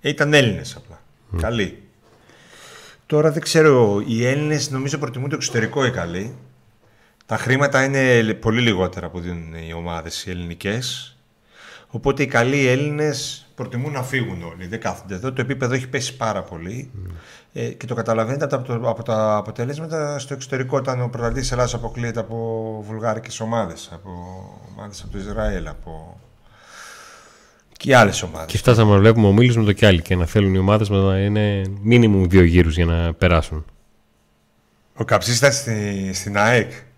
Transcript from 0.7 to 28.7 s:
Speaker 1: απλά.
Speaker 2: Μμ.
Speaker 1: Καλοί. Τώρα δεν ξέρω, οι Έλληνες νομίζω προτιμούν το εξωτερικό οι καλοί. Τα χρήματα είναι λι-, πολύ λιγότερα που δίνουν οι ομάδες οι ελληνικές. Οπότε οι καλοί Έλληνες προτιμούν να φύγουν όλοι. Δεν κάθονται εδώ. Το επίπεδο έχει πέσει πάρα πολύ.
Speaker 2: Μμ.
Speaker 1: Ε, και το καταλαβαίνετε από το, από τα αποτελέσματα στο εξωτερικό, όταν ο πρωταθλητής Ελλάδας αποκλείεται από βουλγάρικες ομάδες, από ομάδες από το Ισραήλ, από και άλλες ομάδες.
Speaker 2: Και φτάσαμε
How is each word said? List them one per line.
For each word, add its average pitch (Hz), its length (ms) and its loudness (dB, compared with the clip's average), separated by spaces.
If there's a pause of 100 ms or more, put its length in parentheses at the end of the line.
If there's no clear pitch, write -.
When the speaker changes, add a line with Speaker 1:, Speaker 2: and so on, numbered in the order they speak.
Speaker 1:
απλά. - 260 -20 (260)
Speaker 2:
Μμ. 92 100 -4
Speaker 1:
Καλοί. 107 440 -2 (1200)
Τώρα 151 240 2
δεν 156 120 -4
ξέρω, 123 640 6
οι 117 200 -2
Έλληνες 147 440 -2
νομίζω 135 280 -4
προτιμούν 131 300 -6
το 143 60 -4
εξωτερικό 123 520 -2
οι 117 40 0
καλοί. 92 460 -6 (880)
Τα 110 100 -4
χρήματα 135 480 2
είναι 131 380 4
λι-, 107 120 0
πολύ 113 260 0
λιγότερα 92 480 0
που 87 120 -8
δίνουν 85 340 -10 (140)
οι 82 40 -12
ομάδες 85 540 -8
οι 95 40 -10
ελληνικές. 90 840 -8 (720)
Οπότε 135 340 -2
οι 131 40 0
καλοί 131 400 2
Έλληνες 147 880 -2
προτιμούν 127 380 -8
να 131 100 -6
φύγουν 101 400 -4
όλοι. 85 240 -14
Δεν 113 140 -8
κάθονται 95 340 -8
εδώ. 120 180 -6
Το 127 80 -6
επίπεδο 127 340 -2
έχει 127 140 -4
πέσει - 280 -6
πάρα 104 260 -4
πολύ. 90 520 -12
Speaker 2:
Μμ. 92 160 -12 (420)
Speaker 1:
Ε, 117 160 -8
και - 180 -12
το 120 80 -6
καταλαβαίνετε 117 600 -2
από 127 120 -6
το, 120 220 -4
από 117 140 -4
τα 110 340 0
αποτελέσματα 143 840 -6
στο 135 160 -10
εξωτερικό, 131 420 -6
όταν 131 260 -2
ο 120 60 -4
πρωταθλητής 120 440 -4
Ελλάδας 123 220 0
αποκλείεται 117 460 -6
από 110 680 -8
βουλγάρικες 110 540 -6
ομάδες, 110 520 -4
από 92 180 -18 (640)
ομάδες 101 300 -16
από - 100 -14
το 104 60 -8
Ισραήλ, 101 480 -4
από 80 540 -16 (1600)
και 135 200 4
άλλες 101 260 6
ομάδες. 80 300 -10
Speaker 2:
Και - 60 -2
φτάσαμε 113 340 6